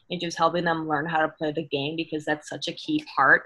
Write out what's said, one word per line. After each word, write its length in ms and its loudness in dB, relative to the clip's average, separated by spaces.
and 100 -6
just 160 -6
helping 280 2
them 240 0
learn 180 0
how 140 0
to 80 2
play 240 -4
the 120 -4
game, 320 -4
because 280 -6
that's 240 -4
such 200 -8
a 40 -6
key 320 -4
part 280 6